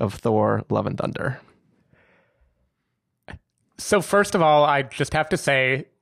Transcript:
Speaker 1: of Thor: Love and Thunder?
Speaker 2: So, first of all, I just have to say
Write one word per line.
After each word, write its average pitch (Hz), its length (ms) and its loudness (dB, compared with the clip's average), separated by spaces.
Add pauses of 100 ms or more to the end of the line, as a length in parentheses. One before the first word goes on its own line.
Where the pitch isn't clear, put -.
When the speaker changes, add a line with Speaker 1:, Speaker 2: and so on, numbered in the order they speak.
Speaker 1:
of 101 140 -2
Thor: 107 540 0
Love 104 180 -2
and 98 100 -4
Thunder? - 420 -6 (2500)
Speaker 2:
So, 202 240 0
first 202 340 0
of 180 60 2
all, 151 240 6
I 143 160 2
just 131 320 -6
have 156 160 -2
to 180 80 0
say 135 480 0 (160)